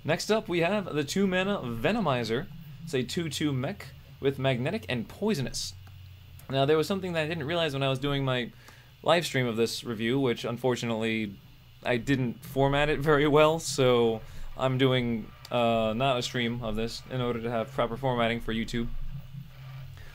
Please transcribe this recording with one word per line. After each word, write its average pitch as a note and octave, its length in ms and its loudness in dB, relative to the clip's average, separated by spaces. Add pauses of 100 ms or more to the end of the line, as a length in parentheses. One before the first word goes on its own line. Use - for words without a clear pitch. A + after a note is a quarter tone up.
Next E3 260 0
up, G#3+ 180 2
we E3+ 120 2
have F3 340 0
the D3 100 2
two G3 220 2
mana F#3 320 2
Venomizer. B2+ 880 0 (380)
It's - 100 -6
a C3 80 2
two E3 260 -4
two D3 240 0
mech C3+ 340 -4 (340)
with C#3 180 2
Magnetic C3+ 500 0
and A#2+ 180 -2
Poisonous. - 680 -4 (760)
Now, C3+ 160 2
there D#3 120 6
was D#3 100 4
something F#3 260 -2
that D#3+ 120 0
I D3+ 40 -4
didn't D#3+ 180 -4
realize E3 260 0
when C3+ 100 -2
I C3+ 60 2
was C3 100 0
doing C#3 260 0
my B2+ 260 0 (520)
live D#3+ 220 2
stream C3 220 0
of A2 100 -2
this A2+ 280 0
review, A#2 340 0
which B2+ 260 0
unfortunately A2+ 880 -2 (500)
I A#2+ 140 2
didn't B2+ 460 -2
format C#3 440 2
it D3 100 0
very D3 300 4
well, D#3 300 6
so A#2+ 640 4 (380)
I'm C3 200 2
doing, A#2+ 520 2 (200)
uh, A#2 440 2
not C3 240 2
a A#2+ 40 -2
stream A#2+ 400 -2
of G#2+ 140 -2
this A2+ 340 -4
in B2+ 100 -2
order A#2+ 200 0
to A#2 100 -2
have A2+ 220 -2
proper A#2 240 0
formatting A#2 440 0
for A2+ 120 -4
YouTube. A2+ 360 -2 (1300)